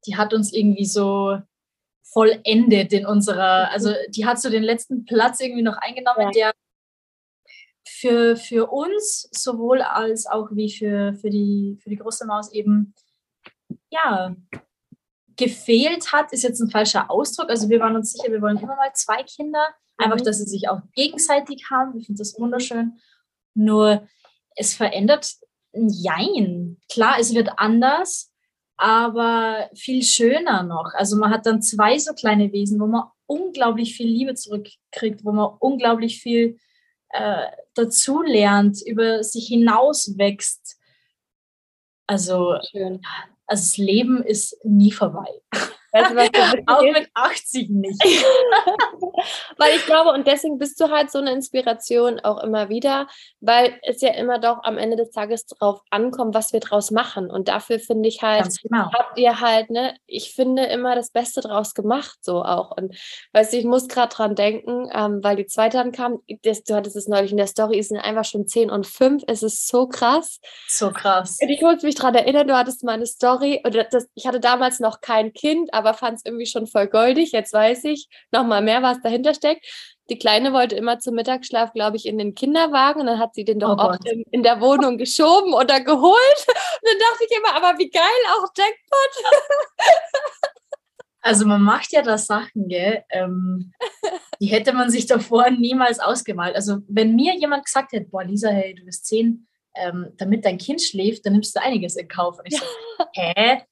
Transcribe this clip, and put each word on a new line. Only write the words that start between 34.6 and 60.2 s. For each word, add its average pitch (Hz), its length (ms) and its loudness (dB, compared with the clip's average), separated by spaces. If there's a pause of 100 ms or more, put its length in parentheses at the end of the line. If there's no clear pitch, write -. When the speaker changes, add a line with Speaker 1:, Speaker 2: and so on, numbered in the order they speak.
Speaker 1:
wo 208 80 -2
man 208 180 0 (100)
unglaublich 233 600 0
viel, 233 380 0 (520)
äh, 202 360 -4 (280)
dazu 269 480 0
lernt, 202 640 4
über 226 380 0
sich 226 240 -8
hinaus 233 720 2
wächst. - 600 -4 (1300)
Also, 180 500 0 (140)
Speaker 2:
Schön. 185 300 -6 (460)
Speaker 1:
also 208 160 -2
das - 140 0
Leben 240 460 2
ist - 420 -4
nie 208 280 6
vorbei. 190 340 -4 (680)
Speaker 2:
Weißt 226 180 6
du, 233 60 -2
was 247 180 6
so - 80 6
Speaker 1:
<laughs> - 100 4
Speaker 2:
witzig - 160 -2
Speaker 1:
Auch 269 140 6
Speaker 2:
ist? 285 100 6
Speaker 1:
mit 302 220 0
achtzig - 560 -4
nicht. 196 320 -2
Speaker 2:
<laughs> 415 1500 2
Weil 302 200 6
ich 311 100 -2
glaube, 320 260 6
und 277 140 0
deswegen 285 320 0
bist 277 220 -6
du 320 100 2
halt 294 200 2
so 285 80 -4
eine 277 140 -2
Inspiration 240 880 -2
auch 208 220 -2
immer 214 260 -2
wieder, 269 400 -2 (320)
weil 240 420 4
es - 180 -6
ja 262 100 2
immer 240 280 -2
doch 233 240 0
am 220 160 -6
Ende 226 180 -2
des 226 140 -4
Tages 220 360 -6
drauf 202 340 -2 (100)
ankommt, 233 440 -2
was 220 180 -2
wir 220 80 0
draus 208 300 -2
machen. 214 400 -4
Und 190 180 -4
dafür 214 320 -2
finde 220 280 -2
ich - 140 -6
halt, 214 220 2
Speaker 1:
Ganz 185 160 -6
genau. 214 320 -2
Speaker 2:
habt 240 260 -2
ihr 233 220 4
halt, 226 300 2
ne, 240 260 -4 (100)
ich - 280 -12